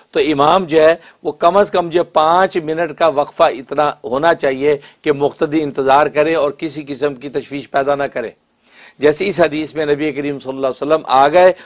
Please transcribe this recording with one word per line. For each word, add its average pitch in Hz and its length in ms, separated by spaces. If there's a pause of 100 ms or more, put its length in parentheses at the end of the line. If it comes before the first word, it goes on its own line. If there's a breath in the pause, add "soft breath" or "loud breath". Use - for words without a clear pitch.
(140 soft breath)
तो 165 80
इमाम 151 440
जो 156 160
है 165 180 (240 soft breath)
वो 156 100
कम 175 260
अज़ 208 120
कम 175 180
जो 165 100
है 170 160
पाँच 175 440
मिनट 160 340
का 165 180
वक्फ़ा 147 440
इतना 139 320 (180)
होना 143 300
चाहिए 139 440 (240 loud breath)
कि 151 100
मुक्तदी 156 460
इंतज़ार 143 520
करे 156 260
और 143 220
किसी 151 260
किस्म 143 300
की 135 160
तशवीश 135 360
पैदा 143 280
ना 139 140
करे। 113 260 (640 soft breath)
जैसे 147 260
इस 170 140
हदीस 151 360
में 156 100
नबी 147 260
करीम 143 280
सल्लल्लाहु 131 340
अलैहि 139 120
वसल्लम 156 220
आ 135 220
गए 180 220 (140)